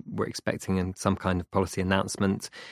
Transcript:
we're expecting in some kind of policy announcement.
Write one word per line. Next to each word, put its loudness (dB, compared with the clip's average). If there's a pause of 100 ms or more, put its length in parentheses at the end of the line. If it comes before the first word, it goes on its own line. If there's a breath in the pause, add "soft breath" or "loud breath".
we're -2
expecting -2
in 0
some 2
kind 0
of -10
policy 0
announcement. 0 (200 loud breath)